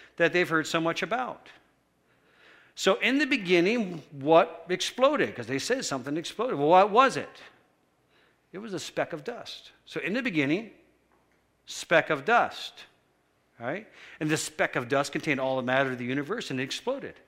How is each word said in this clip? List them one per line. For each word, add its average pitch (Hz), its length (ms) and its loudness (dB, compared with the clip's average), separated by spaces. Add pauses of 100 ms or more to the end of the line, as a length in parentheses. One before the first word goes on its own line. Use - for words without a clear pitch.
(160)
that 170 160 4
they've 175 160 2
heard 156 200 0
so 170 120 0
much 165 220 -2
about. 220 480 -6 (1300)
So 190 200 4
in 220 220 2
the 294 80 2
beginning, 185 760 2 (100)
what 147 580 4
exploded? 180 640 0
'Cause 117 120 -8
they 135 120 -4
said 247 260 -4
something 139 320 -6
exploded. 202 400 -4
Well, 143 120 2
what 185 200 8
was 220 280 4
it? - 240 -10 (1080)
It 175 80 -12
was 214 140 -10
a 165 60 -4
speck - 340 -4
of 151 100 -10
dust. - 480 -14 (140)
So - 140 -8
in 156 140 -4
the 254 100 -2
beginning, 175 480 0 (920)
speck - 440 2
of 139 160 -2
dust, 196 600 -2 (720)
right? 135 280 -8 (320)
And 156 100 -2
this 151 140 0
speck - 320 -4
of 131 140 -4
dust 139 220 0
contained 147 280 -2
all 131 160 -2
the 131 60 -2
matter 131 300 2
of 123 60 -6
the 123 80 -6
universe, 143 460 -4
and 131 80 -4
it 131 40 -2
exploded. 185 640 -8